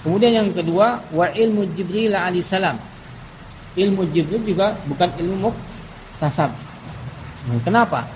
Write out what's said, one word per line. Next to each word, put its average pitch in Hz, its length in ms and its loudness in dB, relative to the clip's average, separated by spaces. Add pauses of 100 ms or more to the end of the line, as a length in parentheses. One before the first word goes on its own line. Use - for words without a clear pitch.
Kemudian 208 300 4 (100)
yang 202 80 2
kedua, 180 480 4 (140)
wa 170 180 4
ilmu 214 420 2
Jibril 196 400 0
alaihissalam. 180 600 0 (1000)
Ilmu 190 360 2
Jibril 170 320 0
juga 196 320 2 (120)
bukan 175 220 2 (100)
ilmu 190 300 0
muktasab. - 1000 -4 (960)
Hmm, 120 160 0
kenapa? 175 440 2 (100)